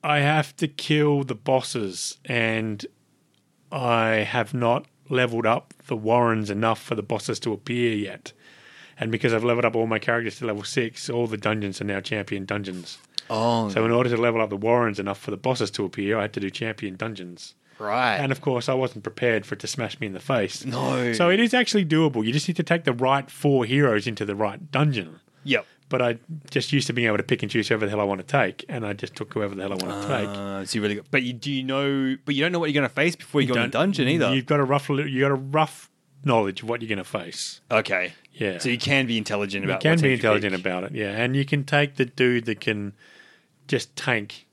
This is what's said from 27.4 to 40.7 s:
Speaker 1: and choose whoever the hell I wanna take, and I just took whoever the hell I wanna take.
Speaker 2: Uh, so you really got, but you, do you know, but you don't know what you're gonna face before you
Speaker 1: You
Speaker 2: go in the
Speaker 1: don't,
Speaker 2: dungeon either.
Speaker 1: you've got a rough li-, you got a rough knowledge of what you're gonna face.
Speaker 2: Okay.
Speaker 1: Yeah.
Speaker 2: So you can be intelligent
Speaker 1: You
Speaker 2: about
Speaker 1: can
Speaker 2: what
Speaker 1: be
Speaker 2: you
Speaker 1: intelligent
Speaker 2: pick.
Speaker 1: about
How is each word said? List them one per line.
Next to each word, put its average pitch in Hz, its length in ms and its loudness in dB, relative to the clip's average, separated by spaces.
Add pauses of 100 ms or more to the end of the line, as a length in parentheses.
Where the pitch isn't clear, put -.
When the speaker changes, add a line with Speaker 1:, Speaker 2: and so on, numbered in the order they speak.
Speaker 1:
and 104 80 -4
choose 110 200 0
whoever 107 160 2
the 98 40 0
hell 104 120 0
I - 20 2
wanna 98 200 0
take, - 440 0
and 120 180 -6
I 101 80 -4
just 101 220 -10
took - 180 -10
whoever 101 220 -4
the 95 60 -8
hell 98 100 -4
I 98 40 -4
wanna 92 320 -6
take. 104 200 -2
Speaker 2:
Uh, 101 380 -8
so - 120 -6
you 107 40 0
really 104 140 -2
got, 104 140 -12
but 135 140 0
you, 123 100 -4
do 123 180 -8
you 135 120 -4
know, 135 640 -2
but 147 100 -2
you 139 80 0
don't 175 80 0
know 175 80 -2
what 160 100 0
you're 147 100 2
gonna 131 140 2
face 165 220 0
before - 260 -2
you 123 60 2
Speaker 1:
You 123 60 0
Speaker 2:
go 113 80 2
in 113 60 0
the - 40 -4
Speaker 1:
don't, 123 140 2
Speaker 2:
dungeon 180 240 2
either. 139 260 2
Speaker 1:
you've 131 100 0
got 147 140 2
a 143 60 4
rough 139 240 0
li-, 143 200 0
you 131 120 0
got 139 100 4
a 139 40 2
rough 139 540 -2 (360)
knowledge 107 360 2
of 113 80 -10
what 117 120 -4
you're 113 80 -10
gonna 101 160 -4
face. - 560 -8 (100)
Speaker 2:
Okay. 95 400 0 (220)
Speaker 1:
Yeah. 98 260 -4
Speaker 2:
So 123 100 -2
you 120 80 0
can 135 300 2
be 117 100 0
intelligent 101 480 -4
Speaker 1:
You 95 60 0
Speaker 2:
about 95 100 -2
Speaker 1:
can 151 120 4
Speaker 2:
what 165 80 4
Speaker 1:
be 143 80 4
Speaker 2:
you 131 60 4
Speaker 1:
intelligent 107 380 2
Speaker 2:
pick. 92 80 -2
Speaker 1:
about 92 220 -2